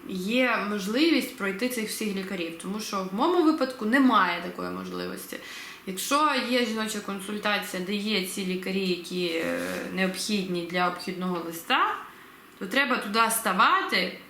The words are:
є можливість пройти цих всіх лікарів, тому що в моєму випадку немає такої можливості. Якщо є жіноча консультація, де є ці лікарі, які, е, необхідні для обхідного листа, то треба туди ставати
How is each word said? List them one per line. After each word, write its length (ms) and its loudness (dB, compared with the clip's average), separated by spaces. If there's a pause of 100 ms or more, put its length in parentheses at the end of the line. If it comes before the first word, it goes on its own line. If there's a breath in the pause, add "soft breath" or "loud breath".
є 480 0 (140)
можливість 640 2
пройти 320 -2
цих 200 -4
всіх 280 -4
лікарів, 460 -6
тому 180 -6
що 320 -4
в 20 -6
моєму 300 4
випадку 420 2
немає 560 6
такої 280 -6
можливості. 680 -6 (500 loud breath)
Якщо 480 2 (160)
є 160 2
жіноча 340 -2
консультація, 840 -4
де 80 -2
є 320 0
ці 200 -4
лікарі, 400 0
які, 400 -2
е, 320 -2 (360)
необхідні 760 0
для 180 2
обхідного 580 -4
листа, 500 0 (600 loud breath)
то 80 -6
треба 300 4
туди 240 0 (100)
ставати 880 2 (120)